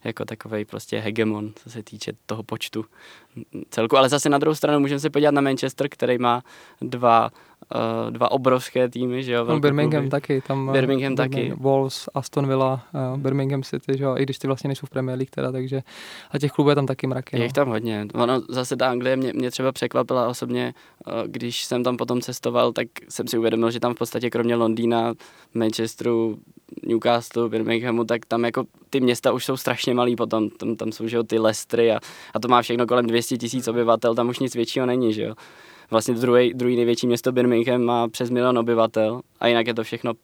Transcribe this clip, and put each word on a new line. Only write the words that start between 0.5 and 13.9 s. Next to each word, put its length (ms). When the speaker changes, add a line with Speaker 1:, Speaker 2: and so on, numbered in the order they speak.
Speaker 1:
prostě 340
hegemon, 560
co 140
se 140
týče 280
toho 180
počtu 420
celku. 280
Ale 120
zase 200
na 80
druhou 180
stranu 240
můžeme 200
se 100
podívat 220
na 100
Manchester, 480
který 280
má 240
dva, 500
eh, 360
dva 200
obrovské 580
týmy, 340
že 100
jo, 60
Speaker 2:
No, 60
Speaker 1:
velké 160
Speaker 2:
Birmingham 420
Speaker 1:
kluby. 60
Speaker 2:
taky, 380
tam, 220
eh, 40
Speaker 1:
Birmingham 420
taky. 140
Speaker 2:
Birmingham, 300
Wolves, 540
Aston 340
Villa, 360
eh, 220
Birmingham 460
City, 340